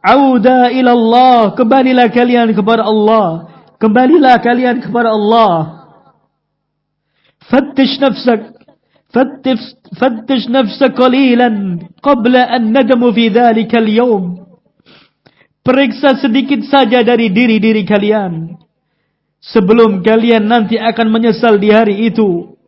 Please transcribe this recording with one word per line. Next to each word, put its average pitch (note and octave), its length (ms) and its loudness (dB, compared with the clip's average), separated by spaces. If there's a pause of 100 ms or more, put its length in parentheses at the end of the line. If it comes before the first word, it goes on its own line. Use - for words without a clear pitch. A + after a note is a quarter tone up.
auda B3 720 2
ila B3+ 240 0
Allah." A#3 560 2
Kembalilah B3+ 560 2
kalian A#3+ 480 0
kepada G#3+ 320 -2
Allah. G#3 640 -2 (240)
Kembalilah B3+ 640 2
kalian B3 400 -2
kepada A#3 320 -2
Allah. G#3 720 0 (1600)
"Fattish - 560 -2
nafsak, A#3+ 560 -2 (560)
fattish, - 640 -4 (220)
fattish A#3+ 500 -4
nafsak B3 480 -2
qalilan A#3+ 880 0 (160)
qabla B3+ 480 0
an A#3 240 -2
nadamu B3 400 2
fi A3+ 160 0
dhalika A3+ 560 0
al-yawm." G#3 640 -2 (1120)
Periksa C4+ 560 0
sedikit C4+ 480 -2
saja B3 400 0
dari A#3 240 0
diri-diri A3 560 0
kalian G3 720 -4 (840)
sebelum G#3+ 640 0
kalian A3 480 0
nanti A3+ 240 0
akan A3 400 -2
menyesal A3+ 480 0
di G#3+ 80 0
hari G#3+ 400 0
itu. F3+ 580 -4